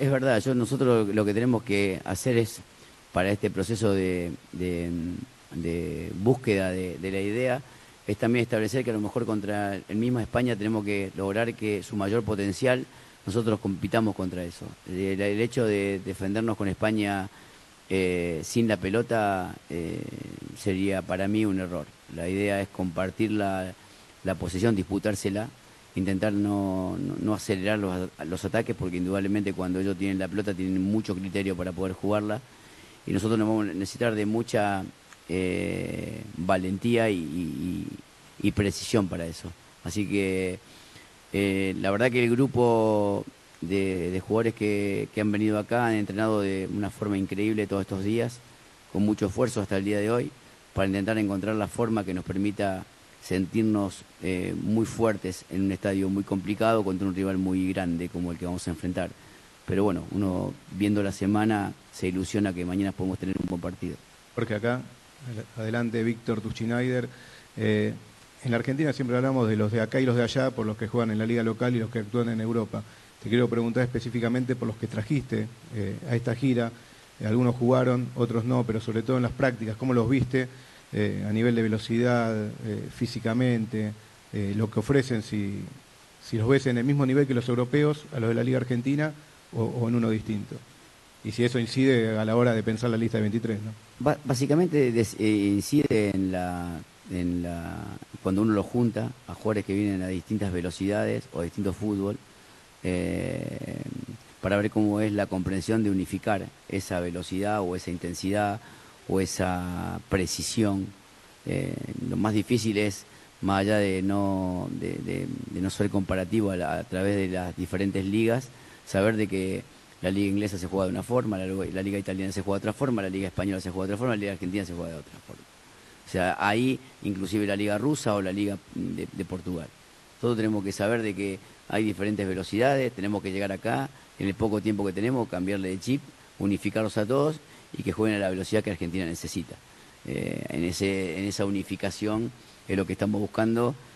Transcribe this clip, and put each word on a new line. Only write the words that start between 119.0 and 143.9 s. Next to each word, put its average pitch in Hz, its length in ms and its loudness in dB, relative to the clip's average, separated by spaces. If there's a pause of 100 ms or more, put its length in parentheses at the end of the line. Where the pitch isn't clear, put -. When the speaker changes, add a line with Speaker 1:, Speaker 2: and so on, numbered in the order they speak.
Speaker 1:
de 107 100 2
que 95 360 -2 (400)
la 92 80 2
liga 98 180 2
inglesa 98 300 0
se 87 100 -6
juega 95 180 2
de 92 60 -2
una 98 100 -4
forma, 120 360 0
la, 92 80 -4
la 92 360 -4
liga 101 160 -2
italiana 95 340 -4
se 95 100 -4
juega 98 180 0
de 107 80 -2
otra 107 40 -2
forma, 123 300 0
la 95 80 -2
liga 95 160 -2
española 95 340 -2
se 92 100 -6
juega 95 180 -4
de 98 60 -2
otra 101 40 -6
forma, 123 160 0
la 104 60 -2
liga 101 120 -2
argentina 95 320 -2
se 85 100 -10
juega 82 180 -6
de 80 60 -10
otra - 280 -16
forma. - 160 -18 (640)
O - 40 -18
sea, 90 280 2
ahí 117 400 2 (240)
inclusive 101 440 0
la 98 100 0
liga 104 220 0
rusa 120 360 0
o 101 80 2
la 92 100 -2
liga 101 260 -2 (160)
de, 90 360 -4
de 92 140 -6
Portugal. 87 440 -6 (480)
Nosotros 120 200 0
tenemos 107 260 0
que 98 100 -4
saber 110 300 0
de 104 120 -2
que 98 240 -4 (300)
hay 110 160 0
diferentes 101 420 0
velocidades, 117 640 2
tenemos 101 300 -2
que 95 100 -4
llegar 98 200 -2
acá, 127 360 -2 (300)
en 98 100 0
el 98 60 0
poco 107 260 0
tiempo 101 240 0
que 98 80 -2
tenemos, 113 360 0
cambiarle 92 420 -2
de 95 100 -6
chip, 139 220 0 (360)
unificarlos 101 600 0
a 107 80 2
todos 143 300 2 (420)
y - 40 -6
que 98 100 0
jueguen 107 240 2
a 101 40 0
la 95 100 2
velocidad 92 320 0
que 107 80 -2
Argentina 90 360 -2
necesita. 82 480 -6 (520)
Eh, 50 420 -4
en 80 160 -2
ese, 92 540 -2
en 98 60 -2
esa 101 200 -2
unificación 101 880 -4 (340)
es 98 100 0
lo 95 100 2
que 104 80 -2
estamos 104 260 0
buscando, 113 540 2 (220)